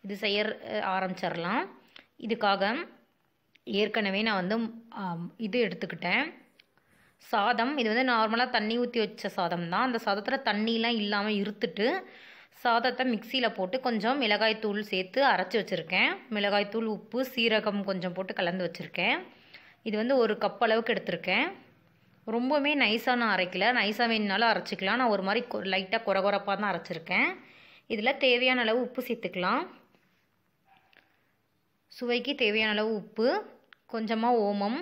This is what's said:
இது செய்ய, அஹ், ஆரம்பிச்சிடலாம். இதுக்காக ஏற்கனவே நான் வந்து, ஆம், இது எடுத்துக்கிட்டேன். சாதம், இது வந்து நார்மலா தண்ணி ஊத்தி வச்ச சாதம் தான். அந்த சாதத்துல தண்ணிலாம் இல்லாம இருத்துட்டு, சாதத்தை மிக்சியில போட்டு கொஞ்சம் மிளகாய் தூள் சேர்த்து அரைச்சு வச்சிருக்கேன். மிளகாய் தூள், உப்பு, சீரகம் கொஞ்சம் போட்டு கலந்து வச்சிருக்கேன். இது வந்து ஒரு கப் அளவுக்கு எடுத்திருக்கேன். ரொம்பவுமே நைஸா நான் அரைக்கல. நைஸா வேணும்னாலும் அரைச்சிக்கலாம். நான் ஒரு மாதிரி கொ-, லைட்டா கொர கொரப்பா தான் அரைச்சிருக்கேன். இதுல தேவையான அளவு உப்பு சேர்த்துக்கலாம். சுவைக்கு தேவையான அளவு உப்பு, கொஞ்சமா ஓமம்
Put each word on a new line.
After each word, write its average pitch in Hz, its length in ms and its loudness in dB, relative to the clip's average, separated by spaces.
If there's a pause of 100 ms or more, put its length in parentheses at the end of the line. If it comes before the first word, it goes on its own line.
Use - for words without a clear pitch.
இது 208 140 -10
செய்ய, 202 220 0 (320)
அஹ், 214 220 -2
ஆரம்பிச்சிடலாம். 185 720 -2 (640)
இதுக்காக 202 440 2 (1080)
ஏற்கனவே 208 480 0
நான் 202 140 2
வந்து, 190 140 0 (460)
ஆம், 170 240 -6 (120)
இது 220 280 -4
எடுத்துக்கிட்டேன். 180 580 -2 (1000)
சாதம், 226 540 0
இது 226 140 0
வந்து 254 200 2
நார்மலா 226 380 2
தண்ணி 226 340 0
ஊத்தி 240 200 -2
வச்ச 208 260 -6
சாதம் 175 400 -2
தான். 202 180 0
அந்த 233 180 -2
சாதத்துல 214 340 -2 (100)
தண்ணிலாம் 226 520 0
இல்லாம 208 400 0
இருத்துட்டு, 208 460 -2 (760)
சாதத்தை 247 500 2
மிக்சியில 233 400 0
போட்டு 190 340 -2
கொஞ்சம் 233 340 0
மிளகாய் 214 420 2
தூள் 208 200 0
சேர்த்து 196 480 0
அரைச்சு 190 280 2
வச்சிருக்கேன். 185 540 0 (240)
மிளகாய் 202 380 2
தூள், 226 100 0
உப்பு, 226 500 -4
சீரகம் 214 480 2
கொஞ்சம் 185 340 -2
போட்டு 190 160 -6
கலந்து 185 340 -2
வச்சிருக்கேன். 180 520 -2 (640)
இது 214 140 -4
வந்து 247 260 2
ஒரு 214 100 2 (120)
கப் 202 220 0
அளவுக்கு 226 280 2
எடுத்திருக்கேன். 185 500 -2 (840)
ரொம்பவுமே 269 440 0 (100)
நைஸா 226 380 2
நான் 226 160 2
அரைக்கல. 185 320 0 (100)
நைஸா 214 300 2
வேணும்னாலும் 214 420 2
அரைச்சிக்கலாம். 196 500 0
நான் 240 140 4
ஒரு 196 140 0
மாதிரி 220 140 2 (100)
கொ-, 214 100 -6 (100)
லைட்டா 190 260 0 (100)
கொர 196 180 2
கொரப்பா 202 300 0
தான் 202 160 -2
அரைச்சிருக்கேன். 180 580 -2 (600)
இதுல 233 280 0
தேவையான 254 440 4
அளவு 226 260 2
உப்பு 254 140 -6
சேர்த்துக்கலாம். 208 640 -2 (2250)
சுவைக்கு 240 440 -2
தேவையான 214 400 2
அளவு 214 200 2
உப்பு, 220 300 -2 (680)
கொஞ்சமா 220 360 0 (140)
ஓமம் 202 380 0